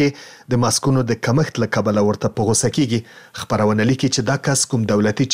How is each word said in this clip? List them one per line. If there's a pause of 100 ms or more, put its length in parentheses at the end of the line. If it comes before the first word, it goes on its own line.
کې
د
ماسکونو
د
کمښت
له
کبله
ورته (100)
په
غوسه
کیږي. (420)
خپرونه
لیکي
چې (100)
دا (120)
کس
کوم
دولتي